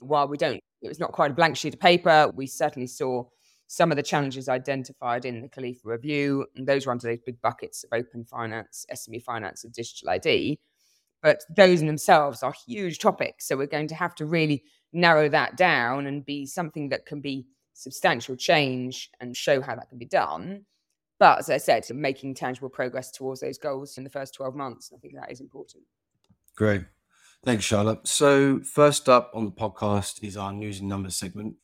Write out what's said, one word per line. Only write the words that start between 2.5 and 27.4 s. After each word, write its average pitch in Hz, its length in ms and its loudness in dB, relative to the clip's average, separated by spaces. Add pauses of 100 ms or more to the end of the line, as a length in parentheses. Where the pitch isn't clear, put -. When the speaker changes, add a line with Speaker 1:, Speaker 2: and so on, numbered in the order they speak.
Speaker 1:
saw 127 360 -4 (460)
some 170 220 2
of 139 40 0
the 143 60 0
challenges 135 460 -2
identified 131 800 -4
in 117 160 -8
the 135 80 -16
Khalifa 123 340 -10
Review, 139 640 -2 (100)
and 131 100 -10
those 135 200 2
were 127 60 0
under 120 140 -6
those 117 140 -4
big 123 220 -12
buckets - 420 -6
of - 80 -20
open 120 320 -6
finance, 113 640 -10
S - 180 -14
M 113 80 -16
E 117 60 -12
finance, 110 420 -10
and 117 120 -20
digital - 340 -10
I 90 80 0
D. 135 420 0 (640)
But 156 240 2 (100)
those 180 280 8
in 156 40 2
themselves 151 560 2
are 135 120 -4 (120)
huge 165 320 -8
topics. - 480 -2
So 139 120 -2
we're 139 80 -2
going 151 220 -4
to 160 60 -10
have 170 200 -6
to 156 100 -10
really 156 380 0 (300)
narrow 160 360 6
that 139 300 0
down 139 480 4
and 139 180 -6
be 143 220 -8
something 151 440 -6
that - 140 -4
can 147 160 -12
be 135 280 -8 (260)
substantial 135 640 -2
change 127 720 0 (100)
and 123 160 -12
show 139 240 0
how 131 140 -8
that - 160 -14
can 131 80 -20
be 117 80 -14
done. 147 580 -2 (540)
But 170 220 8
as - 100 -4
I 139 80 2
said, 120 340 2
making 135 440 -4
tangible 131 340 -8
progress 131 400 -8
towards 131 320 -10
those 131 160 -8
goals 139 400 -8
in 131 60 -12
the 135 60 -16
first 135 220 -10
twelve 135 220 -8
months, 135 400 -12
I 143 40 -20
think 139 160 -20
that 135 160 -14
is 131 120 -16
important. 139 420 -20 (720)
Speaker 2:
Great. 101 280 2 (600)